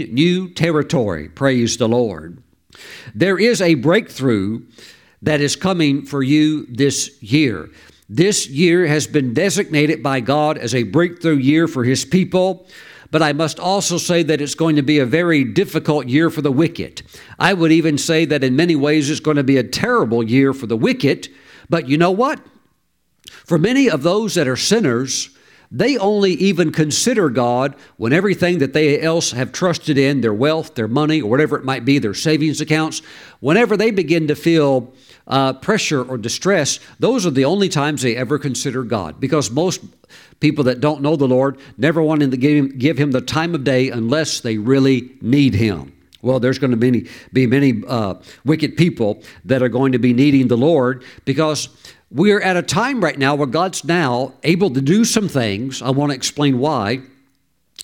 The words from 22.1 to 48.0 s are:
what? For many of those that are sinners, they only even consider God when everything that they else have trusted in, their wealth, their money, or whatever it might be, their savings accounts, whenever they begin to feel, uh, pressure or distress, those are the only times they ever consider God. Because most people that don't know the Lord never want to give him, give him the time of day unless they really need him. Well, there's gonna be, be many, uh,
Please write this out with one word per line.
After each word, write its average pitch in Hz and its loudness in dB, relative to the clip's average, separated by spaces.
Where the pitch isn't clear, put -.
what? 254 0
For 165 0
many 247 2
of 156 -2
those 190 -2
that 147 0
are 127 -2
sinners, 135 0
they 214 0
only 196 2
even 175 2
consider 160 0
God 123 0
when 113 -2
everything 180 0
that 135 -2
they 151 2
else 165 -2
have 123 -6
trusted 165 -2
in, 139 0
their 110 0
wealth, 151 -2
their 110 -4
money, 151 0
or 104 -4
whatever 143 2
it - -10
might 131 -6
be, 139 2
their 104 -4
savings 156 -2
accounts, 156 -2
whenever 196 2
they 220 0
begin 165 0
to 147 0
feel, 139 2
uh, 135 0
pressure 160 -2
or 127 -8
distress, 143 -2
those 226 0
are 175 0
the 131 2
only 185 0
times 147 0
they 117 0
ever 127 -2
consider 131 -6
God. 98 -6
Because 135 0
most 156 -2
people 151 2
that 123 0
don't 147 -2
know 151 0
the 139 0
Lord 131 0
never 160 0
want 156 0
to 135 0
give 147 2
him, 135 0
give 127 0
him 147 0
the 127 0
time 160 -4
of 139 -4
day 131 0
unless 117 -2
they 110 -4
really 135 2
need 135 2
him. 92 -2
Well, 127 0
there's 127 0
gonna 127 0
be, 120 2
be 131 4
many, 127 2
uh, 110 -4